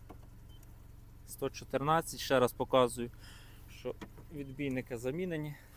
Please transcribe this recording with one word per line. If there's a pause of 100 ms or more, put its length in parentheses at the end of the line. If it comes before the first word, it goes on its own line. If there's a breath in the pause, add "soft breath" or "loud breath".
(1300)
сто
чотирнадцять,
ще
раз
показую, (600 loud breath)
що (380)
відбійники
замінені, (200 loud breath)